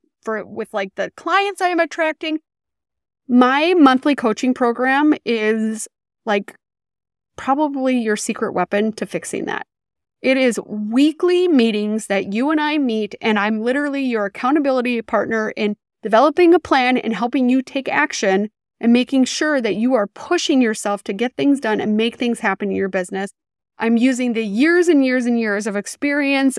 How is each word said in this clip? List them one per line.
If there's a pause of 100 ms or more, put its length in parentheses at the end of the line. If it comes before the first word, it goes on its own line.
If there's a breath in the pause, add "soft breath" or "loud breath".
(220)
for,
with,
like,
the
clients
I
am
attracting." (880)
My
monthly
coaching
program (100)
is, (380)
like, (800)
probably
your
secret
weapon
to
fixing
that. (540)
It
is
weekly
meetings
that
you
and
I
meet,
and
I'm
literally
your
accountability
partner
in (260)
developing
a
plan
and
helping
you
take
action (300)
and
making
sure
that
you
are
pushing
yourself
to
get
things
done
and
make
things
happen
in
your
business. (460)
I'm
using
the
years
and
years
and
years
of
experience